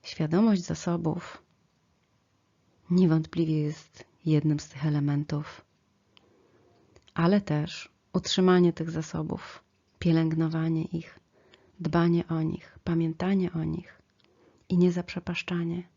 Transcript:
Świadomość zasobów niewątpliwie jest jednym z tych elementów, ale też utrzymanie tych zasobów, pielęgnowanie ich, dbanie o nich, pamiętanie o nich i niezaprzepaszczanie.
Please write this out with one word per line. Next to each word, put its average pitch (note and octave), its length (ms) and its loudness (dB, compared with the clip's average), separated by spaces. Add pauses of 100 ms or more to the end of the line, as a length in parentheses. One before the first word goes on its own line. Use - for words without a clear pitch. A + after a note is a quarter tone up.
Świadomość F3+ 580 2
zasobów E3+ 800 -6 (1500)
niewątpliwie D#3+ 720 2
jest - 420 -8 (220)
jednym D3+ 340 2
z - 100 -14
tych C3+ 160 -8
elementów, D3 800 -4 (1500)
ale F#3 280 4
też D3+ 500 -6 (220)
utrzymanie F3+ 600 4
tych E3 180 -6
zasobów, E3 720 -8 (360)
pielęgnowanie D#3+ 880 0
ich, - 340 -10 (600)
dbanie E3+ 480 2
o D#3+ 140 -2
nich, - 420 -6
pamiętanie F3 720 0
o D#3+ 100 -4
nich D#3+ 380 -8 (680)
i F3+ 80 2
niezaprzepaszczanie. F3 1040 0 (140)